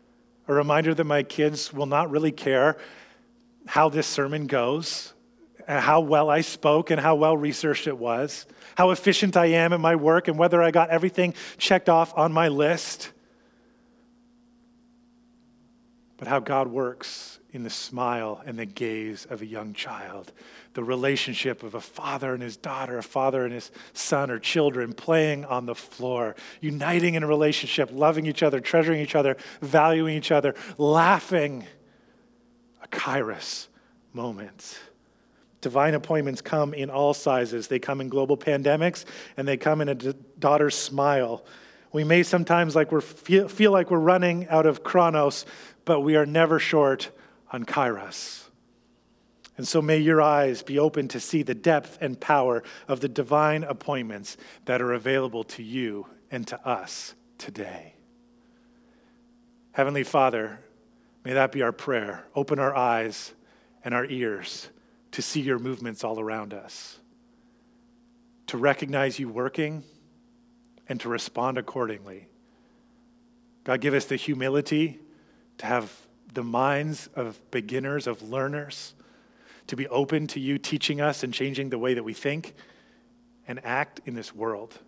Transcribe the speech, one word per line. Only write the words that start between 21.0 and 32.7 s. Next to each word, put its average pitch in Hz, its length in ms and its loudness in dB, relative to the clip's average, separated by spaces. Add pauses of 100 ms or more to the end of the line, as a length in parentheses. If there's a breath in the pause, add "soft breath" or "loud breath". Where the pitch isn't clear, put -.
of 113 140 -12
a 113 40 -8
father 135 540 -6
and 123 80 -8
his 117 140 -12
daughter, 131 420 -8
a 117 40 -8
father 131 420 0
and 120 100 -4
his 117 160 -12 (220 loud breath)
son 139 360 -2
or 117 120 -4
children 127 520 0
playing 156 520 0
on 127 200 -4
the 117 100 -6
floor, 120 600 -4 (260 loud breath)
uniting 165 540 0
in 160 80 -2
a 151 60 -2
relationship, 151 640 2
loving 151 340 2
each 151 160 -2
other, 143 160 4
treasuring 160 420 2
each 143 140 -6
other, 139 220 2 (240 loud breath)
valuing 160 560 4
each 151 160 0
other, 143 240 4 (220 loud breath)
laughing. 151 840 2 (1160 soft breath)